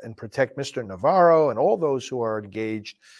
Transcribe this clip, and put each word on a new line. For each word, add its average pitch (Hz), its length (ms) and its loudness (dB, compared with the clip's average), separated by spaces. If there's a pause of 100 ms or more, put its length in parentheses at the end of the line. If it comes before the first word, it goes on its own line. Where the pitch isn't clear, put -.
and 113 140 -16
protect 123 400 -4
Mister 135 260 -8
Navarro 156 680 4
and 107 80 -2
all 185 180 2
those 143 320 -2
who 127 140 -4
are 110 200 -2
engaged 107 560 -8 (220)